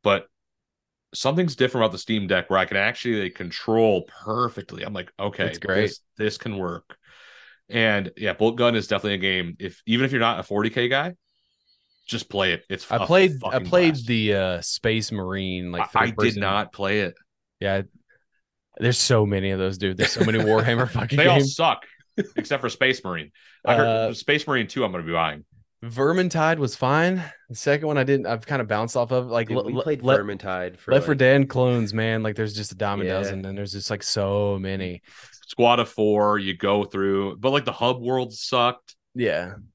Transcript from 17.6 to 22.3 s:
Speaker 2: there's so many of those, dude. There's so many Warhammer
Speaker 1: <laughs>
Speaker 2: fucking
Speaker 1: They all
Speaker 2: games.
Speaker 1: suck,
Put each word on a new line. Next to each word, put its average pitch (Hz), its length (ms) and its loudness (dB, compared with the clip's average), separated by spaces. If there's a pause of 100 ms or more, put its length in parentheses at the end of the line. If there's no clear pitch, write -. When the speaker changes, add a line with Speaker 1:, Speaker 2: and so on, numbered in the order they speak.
Speaker 2:
there's 120 200 2
so 110 300 4
many 98 240 0
of 95 80 -2
those, 95 180 -2
dude. 95 200 -2
There's - 160 -2
so 113 120 0
many 110 140 2
Warhammer 113 500 2
Speaker 1:
<laughs> - 20 -10
Speaker 2:
fucking 120 260 -2
Speaker 1:
They 156 100 6
all 175 100 6
Speaker 2:
games. 139 180 2
Speaker 1:
suck, - 300 0 (500)